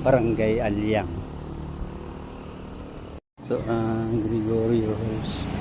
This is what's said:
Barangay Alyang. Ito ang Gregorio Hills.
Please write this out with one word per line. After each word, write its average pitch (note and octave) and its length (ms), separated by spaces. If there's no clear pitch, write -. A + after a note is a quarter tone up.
Barangay A2+ 560
Alyang. G#2 480
Ito A#2+ 240
ang A2+ 560
Gregorio A2 760
Hills. A2 680